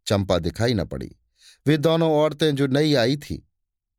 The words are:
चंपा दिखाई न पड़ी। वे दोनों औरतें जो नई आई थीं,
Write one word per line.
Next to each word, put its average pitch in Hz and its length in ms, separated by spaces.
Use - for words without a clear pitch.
चंपा 95 320
दिखाई 104 360
न 87 100
पड़ी। 67 320
वे 151 100
दोनों 160 360
औरतें 151 440
जो 139 100
नई 143 280
आई 127 220
थीं, 95 240